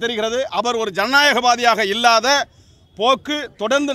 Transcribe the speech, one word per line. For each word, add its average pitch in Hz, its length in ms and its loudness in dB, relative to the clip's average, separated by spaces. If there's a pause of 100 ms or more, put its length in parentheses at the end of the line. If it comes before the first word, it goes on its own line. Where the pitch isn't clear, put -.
தெரிகிறது. 226 360 -4 (200)
அவர் 233 240 -2
ஒரு 214 160 -4
ஜனநாயகவாதியாக 240 840 2 (140)
இல்லாத 233 340 2 (680)
போக்கு 262 400 -2 (260)
தொடர்ந்து 277 320 -2